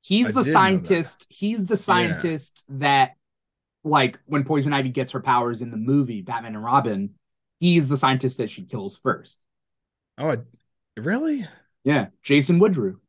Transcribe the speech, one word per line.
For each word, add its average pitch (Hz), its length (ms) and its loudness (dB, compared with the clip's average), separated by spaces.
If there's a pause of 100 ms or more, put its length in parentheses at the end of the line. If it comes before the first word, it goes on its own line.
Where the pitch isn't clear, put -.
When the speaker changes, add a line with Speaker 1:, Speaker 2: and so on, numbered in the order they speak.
Speaker 1:
He's 220 260 0
Speaker 2:
I 214 60 -2
Speaker 1:
the 247 100 2
Speaker 2:
did 160 180 4
know 190 200 4
that. 180 200 2
Speaker 1:
scientist. - 280 -10
He's 214 360 -4
the 202 120 -2 (100)
Speaker 2:
Yeah. 175 420 0
Speaker 1:
scientist - 400 -10
that, 139 460 2 (680)
like, 143 420 0
when 143 200 -2
Poison 147 280 0
Ivy 135 160 -2
gets 127 240 -6
her 131 80 -6
powers 120 400 0
in 120 100 -10
the 110 60 -8
movie 120 440 0
Batman 117 340 -10
and 107 100 -10
Robin, 113 500 2 (440)
he's 170 300 4
the 143 80 0
scientist 131 420 0
that 110 100 -4
she 92 160 -16
kills 98 320 -10
first. - 400 -6 (800)
Speaker 2:
Oh, 147 140 -4
I, 127 60 -2 (600)
really? 240 500 -4 (360)
Speaker 1:
Yeah, 135 260 0 (120)
Jason 147 380 2
Woodrue. 147 500 2